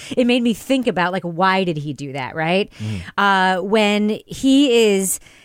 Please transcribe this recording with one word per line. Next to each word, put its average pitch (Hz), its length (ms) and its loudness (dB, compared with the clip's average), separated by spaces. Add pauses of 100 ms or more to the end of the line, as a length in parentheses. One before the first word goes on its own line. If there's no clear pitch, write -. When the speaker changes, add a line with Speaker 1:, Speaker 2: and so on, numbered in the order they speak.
(160)
Speaker 1:
It 240 100 2
made 240 160 2
me 233 120 2
think 262 320 -2
about, 180 260 0
like, 190 120 -4
why 185 400 0
did 170 120 -2
he 147 160 -6
do 135 200 -12
that, 131 220 -8
right? 180 440 -2
Speaker 2:
Mm. 107 240 -8 (160)
Speaker 1:
Uh, 190 440 2
when 208 640 0
he 240 680 4
is 190 260 -2 (240)